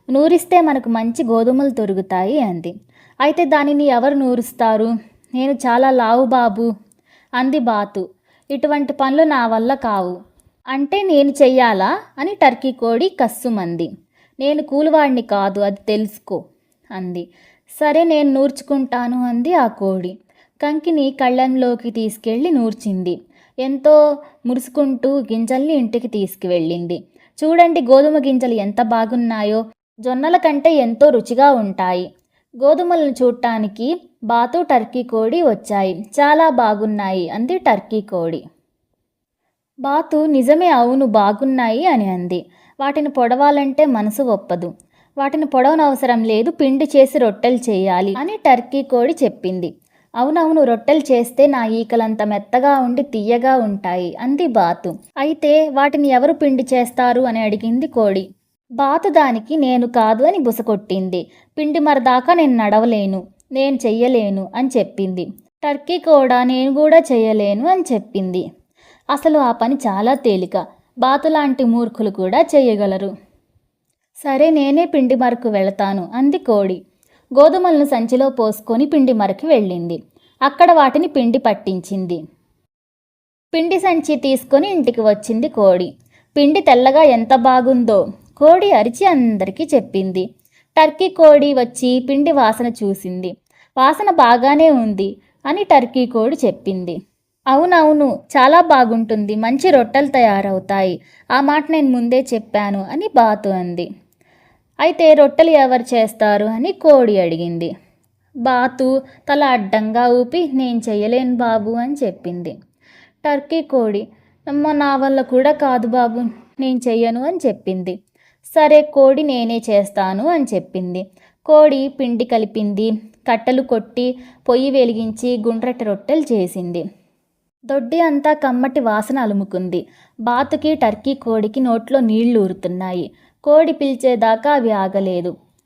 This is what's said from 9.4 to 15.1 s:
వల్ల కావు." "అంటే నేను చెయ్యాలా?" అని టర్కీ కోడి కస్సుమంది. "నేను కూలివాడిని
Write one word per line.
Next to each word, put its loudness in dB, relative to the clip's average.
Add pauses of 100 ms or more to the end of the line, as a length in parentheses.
వల్ల 0
కావు." -4 (540)
"అంటే -4
నేను 2
చెయ్యాలా?" 2 (180)
అని -4
టర్కీ 2
కోడి -2
కస్సుమంది. -4 (520)
"నేను -2
కూలివాడిని 0